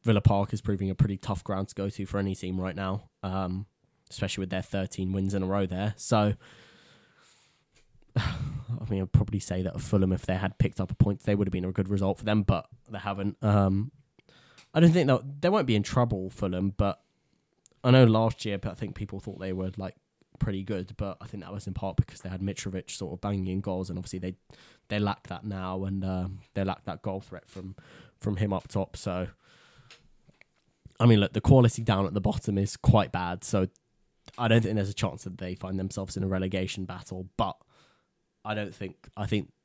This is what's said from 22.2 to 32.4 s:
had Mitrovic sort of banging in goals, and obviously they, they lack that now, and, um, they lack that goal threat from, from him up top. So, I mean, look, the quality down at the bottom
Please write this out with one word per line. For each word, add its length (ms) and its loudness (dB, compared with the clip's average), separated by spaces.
had 140 -6
Mitrovic 500 -6
sort 220 -8
of 80 -12
banging 260 -2
in 140 -2
goals, 280 -6
and 80 -6
obviously 220 -8
they, 160 -6
they 100 -2
lack 280 -2
that 180 -12
now, 400 -4
and, 180 -2
um, 360 -2
they 100 0
lack 180 -4
that 180 -8
goal 200 -6
threat 280 -18
from, 280 -12
from 160 -2
him 160 0
up 160 -4
top. 300 -4
So, 320 -4
I 60 6
mean, 160 10
look, 100 0
the 80 -2
quality 420 8
down 240 2
at 80 -4
the 60 0
bottom 380 0